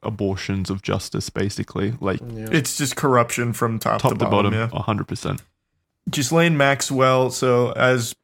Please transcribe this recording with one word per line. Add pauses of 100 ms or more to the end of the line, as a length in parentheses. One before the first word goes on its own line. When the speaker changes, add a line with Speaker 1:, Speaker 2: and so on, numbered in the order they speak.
Speaker 1:
abortions
of
justice,
basically.
Like (140)
Speaker 2:
Yeah.
Speaker 3:
It's
just
corruption
from
top
Speaker 1:
top
Speaker 3:
to
Speaker 1:
to
Speaker 3:
bottom,
Speaker 1:
bottom,
Speaker 3:
yeah.
Speaker 1:
a
hundred
percent. (680)
Speaker 3:
Ghislaine
Maxwell,
so
as